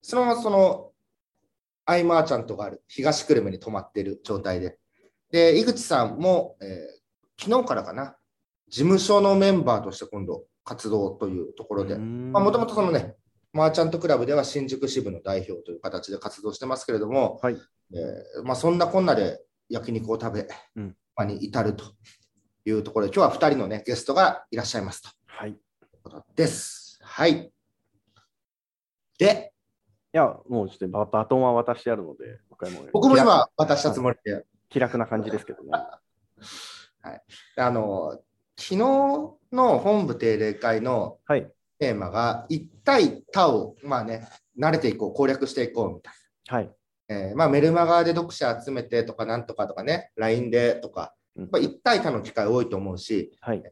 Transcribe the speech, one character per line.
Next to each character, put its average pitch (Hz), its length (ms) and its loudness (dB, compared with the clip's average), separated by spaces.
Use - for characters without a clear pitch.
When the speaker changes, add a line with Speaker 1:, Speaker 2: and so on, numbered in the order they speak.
Speaker 1:
そ - 140 -8
の 247 100 2
ま 233 100 2
ま 233 60 -8
そ 220 80 -2
の、 190 420 4
ア 175 120 4
イ 175 60 4
マ 170 160 4
ー 156 40 4
チ 147 100 0
ャ 120 40 0
ン 113 80 -4
ト 110 100 -8
が 101 100 -8
あ 95 40 -10
る - 180 -18
東 147 360 -2
久 147 120 6
留 113 60 4
米 98 100 -4
に 92 80 -10
泊 110 120 -12
ま 95 100 -6
っ - 100 -18
て 101 120 -4
る 98 200 -8
状 101 160 -4
態 92 200 -4
で。 90 180 -8
で、 165 280 6
井 220 60 2
口 - 160 0
さ 127 240 0
ん 107 120 -6
も、 175 440 0
え 98 40 -14
ー、 - 800 -18
昨 240 200 2
日 - 40 -6
か 127 80 -2
ら 101 80 -4
か 85 100 -12
な、 - 220 -10
事 - 160 -6
務 185 160 6
所 202 220 4
の 196 140 6
メ 196 140 6
ン 185 140 2
バ 113 180 0
ー - 20 -12
と 98 80 -8
し - 80 -16
て 104 60 -12
今 101 200 -10
度 76 200 -10
活 120 260 -10
動 101 200 0
と - 180 -8
い 90 140 -6
う - 120 -10
と - 120 -16
こ 104 100 -8
ろ 98 100 -2
で、 101 100 -6
Speaker 2:
う - 20 -10
ー - 20 -10
ん。 120 320 -10
Speaker 1:
ま 202 80 2
あ、 196 40 2
も 196 80 4
と 240 80 0
も 226 60 0
と 208 100 -8
そ 214 60 0
の 180 100 2
ね、 - 240 -2
マ 156 160 2
ー 156 40 4
チ 170 100 0
ャ 165 40 4
ン 160 60 -2
ト 170 60 -4
ク 170 100 -4
ラ 143 100 4
ブ 120 80 0
で 139 80 0
は 143 100 2
新 135 260 -6
宿 135 180 -4
支 131 140 -2
部 101 100 -6
の 87 100 -12
代 98 260 -4
表 90 160 -12
と - 80 -14
い 85 40 -10
う - 40 -16
形 92 320 -10
で 101 80 -10
活 101 220 -14
動 104 120 -6
し - 60 -14
て 127 60 -12
ま 131 120 -4
す - 80 -12
け 131 60 -4
れ 110 80 0
ど 104 80 -4
も、 123 340 0
Speaker 2:
は 123 80 0
い。 117 80 -4
Speaker 1:
え 73 480 -10
ー、 - 20 -14
ま 127 100 -4
あ、 - 20 0
そ 160 140 2
ん 175 80 2
な 175 100 4
こ 190 120 2
ん 185 60 2
な 147 100 4
で 95 240 -2
焼 117 220 -6
肉 110 200 -6
を 110 80 -2
食 110 140 -6
べ、 104 140 -8
Speaker 2:
う 110 60 -10
ん。 95 140 -12
Speaker 1:
ま 110 80 -2
あ、 - 20 0
に 101 180 -6
至 117 200 -2
る 104 100 0
と - 120 -12
い 107 60 -2
う 107 120 0
と - 80 -10
こ 110 80 0
ろ 101 80 0
で、 - 60 -6
今 190 120 6
日 - 20 6
は - 40 4
二 156 180 2
人 135 100 2
の 98 80 -4
ね、 104 180 -8
ゲ 120 100 -2
ス - 100 -10
ト 139 80 -2
が 180 380 4
い 113 40 -8
ら 113 80 -6
っ - 40 -8
し - 80 -6
ゃ 113 40 -2
い 98 40 -4
ま 92 80 -8
す - 100 -16
と。 - 80 -20
Speaker 2:
は - 220 -16
い。 - 20 -10
Speaker 1:
い 104 40 -14
う - 40 -18
こ - 80 -16
と - 120 -20
で 165 100 2
す。 - 560 -8
は - 260 -2
い。 - 240 0
で、 - 340 2
Speaker 2:
い - 40 2
や、 139 200 4
も 113 180 -2
う 92 40 -10
ち - 40 -18
ょ - 20 -20
っ - 20 -20
と 92 100 -6
バ-、 104 180 -2
バ 110 200 0
ト 131 100 2
ン 131 60 2
は 123 120 2
渡 120 220 0
し - 80 -20
て 120 60 -4
あ 117 60 0
る 101 80 -10
の 76 120 -14
で、 - 240 -18
僕 - 160 -14
は 92 60 -10
も 80 100 -14
う 71 120 -18
Speaker 1:
僕 - 160 6
も - 80 8
今 160 300 6
渡 151 200 2
し - 60 -4
た 147 80 2
つ 113 80 -4
も 127 120 0
り 120 120 -4
で。 - 0 -
Speaker 2:
気 104 80 -8
楽、 101 40 -4
は - 80 -10
い。 - 20 -20
気 143 100 -2
楽 123 200 0
な 110 80 -2
感 110 160 -4
じ 104 80 -6
で 104 80 -4
す - 60 -12
け - 80 -14
ど - 100 -16
ね。 - 100 -8
Speaker 1:
<laughs> - 1300 -14
は - 120 -14
い。 - 100 -20
あ 123 140 2
の、 95 500 -4
昨 - 200 -6
日 - 20 0
の 247 280 4
本 202 260 2
部 120 120 -4
定 110 200 2
例 107 160 0
会 113 280 0
の 117 440 -4
Speaker 2:
は 147 100 0
い。 - 160 -4
Speaker 1:
テ 131 140 0
ー - 20 -2
マ 92 160 -6
が 113 380 -2
「一 156 180 -6
対 240 480 4
多 180 180 6
を、 107 340 -2
ま 139 160 -2
あ 110 40 -6
ね、 113 240 -10
慣 151 120 4
れ 156 60 2
て 127 120 2
い - 80 -4
こ 104 100 -4
う、 - 60 -8
攻 139 140 2
略 135 200 0
し - 60 -12
て 131 100 -2
い 117 80 -4
こ 113 140 -2
う」 87 100 -6
み - 60 -18
た - 100 -20
い - 20 -20
な。 127 80 -2
Speaker 2:
は 110 60 0
い。 - 80 -10
Speaker 1:
え 98 260 -8
ー、 123 40 -6
ま 165 80 4
あ、 147 40 4
メ 143 120 4
ル 160 100 8
マ 170 140 6
ガ 170 180 6
で 170 80 2
読 170 220 -2
者 117 300 -2
集 139 60 -10
め 127 140 -6
て 117 200 0
と 117 120 -6
か、 113 100 -6
な 113 120 -4
ん 117 100 -8
と - 80 -12
か 104 100 -2
と - 80 -10
か 95 100 -10
ね、 160 360 -4
line 113 300 0
で 120 260 2
と - 140 -14
か、 - 260 -10
Speaker 2:
う - 40 -16
ん。 92 40 -10
Speaker 1:
や - 40 -12
っ - 20 -16
ぱ 190 100 2
一 - 200 -2
対 226 220 2
多 156 100 -2
の 110 100 -4
機 - 120 -14
会 104 140 0
多 123 140 2
い - 80 -4
と 101 60 -4
思 95 180 -6
う 87 40 -10
し、 92 420 -4
Speaker 2:
は 117 140 -6
い。 92 180 -8